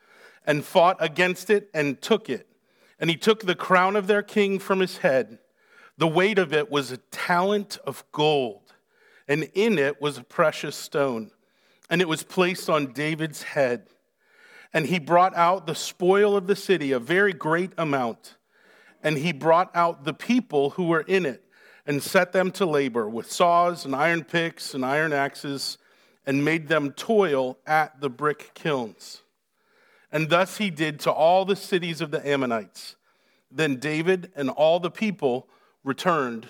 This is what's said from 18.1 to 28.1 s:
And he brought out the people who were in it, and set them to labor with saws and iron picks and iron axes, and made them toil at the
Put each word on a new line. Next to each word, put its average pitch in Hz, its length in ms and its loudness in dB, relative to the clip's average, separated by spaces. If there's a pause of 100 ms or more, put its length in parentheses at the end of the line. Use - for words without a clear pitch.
And 151 140 0
he 160 120 -2
brought 160 420 2
out 170 300 0
the 147 100 -6
people 147 580 0
who 175 180 -4
were 165 140 2
in 185 220 0
it, 131 200 -6 (420)
and 143 160 -2
set 180 300 0
them 185 180 2
to 190 160 -2
labor 131 420 0
with 113 220 -8
saws 175 540 2
and 139 100 -6
iron 160 300 0
picks 165 500 -4
and 131 100 -4
iron 151 280 0
axes, 139 640 -4 (480)
and 139 180 0
made 156 220 0
them 147 240 0
toil 139 640 0 (120)
at 156 320 0
the 139 100 -4